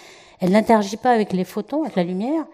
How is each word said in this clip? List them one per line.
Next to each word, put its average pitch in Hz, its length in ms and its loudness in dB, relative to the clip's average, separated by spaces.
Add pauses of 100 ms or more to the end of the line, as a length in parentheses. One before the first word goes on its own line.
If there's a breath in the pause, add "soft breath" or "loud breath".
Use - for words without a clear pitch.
(400 loud breath)
Elle 185 120 0
n'interagit 214 460 2
pas 254 140 2
avec 214 220 0
les 180 100 -2
photons, 240 400 -6
avec 240 120 -8
la 180 80 0
lumière, 220 500 -4